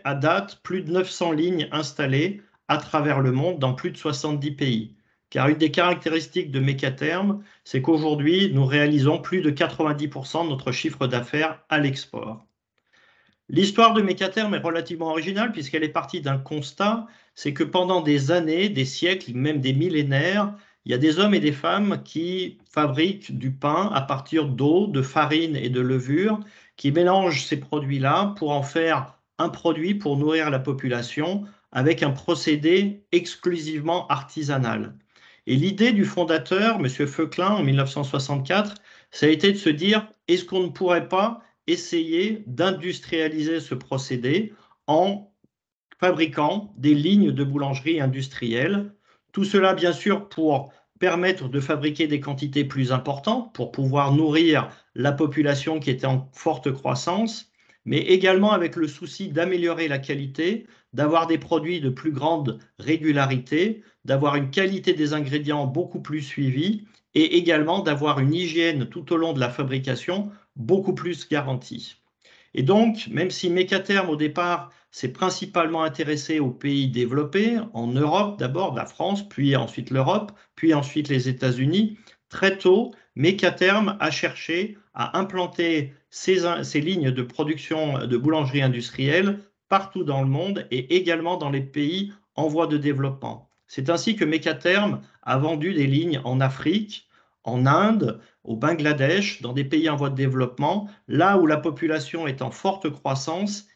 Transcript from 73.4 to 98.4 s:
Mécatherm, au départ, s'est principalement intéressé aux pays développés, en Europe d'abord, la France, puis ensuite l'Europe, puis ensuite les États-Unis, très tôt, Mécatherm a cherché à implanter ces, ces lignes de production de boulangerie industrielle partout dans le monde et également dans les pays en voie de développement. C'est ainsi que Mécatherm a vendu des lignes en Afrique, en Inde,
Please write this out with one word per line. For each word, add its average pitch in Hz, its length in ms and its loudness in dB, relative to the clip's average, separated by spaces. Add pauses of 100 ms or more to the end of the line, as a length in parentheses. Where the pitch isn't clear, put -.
Mécatherm, 185 600 0
au 156 60 0
départ, 151 540 -2 (220)
s'est - 200 -6
principalement 170 720 -2
intéressé 151 580 -2
aux 135 120 0
pays 139 360 -2
développés, 147 720 0 (160)
en 117 140 -4
Europe 151 500 0
d'abord, 147 380 -2
la 80 100 -4
France, 202 420 -4
puis 139 280 2
ensuite 120 340 -4
l'Europe, 170 420 0 (240)
puis 160 200 2
ensuite 143 340 -2
les 131 180 0
États-Unis, 135 720 0 (320)
très 190 300 0
tôt, 202 320 4 (240)
Mécatherm 190 840 2
a 156 120 0
cherché 175 640 -4 (160)
à - 240 -4
implanter 175 760 -2 (180)
ces, 185 320 2 (200)
ces 135 160 -4
lignes 156 300 0
de 127 140 -2
production 151 800 -4
de 123 120 0
boulangerie 143 440 0
industrielle 139 800 0 (280)
partout 196 360 0
dans 139 180 0
le 135 80 2
monde 180 400 -2
et 135 260 0
également 170 420 0
dans 156 120 -4
les 139 120 -2
pays 151 520 -4 (220)
en 156 120 0
voie 156 200 0
de 151 100 0
développement. 135 720 -4 (160)
C'est 135 240 -4
ainsi 170 260 0
que 185 100 0
Mécatherm 160 760 0 (220)
a 123 160 0
vendu 156 340 -2
des 143 140 2
lignes 147 360 0
en 127 160 -2
Afrique, 151 680 -2 (360)
en 127 220 0
Inde, 180 540 2 (240)